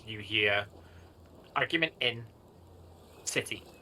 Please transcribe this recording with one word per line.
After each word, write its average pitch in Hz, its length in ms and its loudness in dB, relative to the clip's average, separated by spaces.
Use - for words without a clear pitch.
you 110 140 -10
hear, 104 460 2
Argument 160 440 2
in 117 240 -2
city. - 380 -4